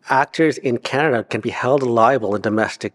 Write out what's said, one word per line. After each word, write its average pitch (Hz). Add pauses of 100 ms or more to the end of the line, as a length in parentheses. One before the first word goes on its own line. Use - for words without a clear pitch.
actors 143
in 120
Canada 131
can 110
be 117
held 135
liable 117
in 95
domestic 107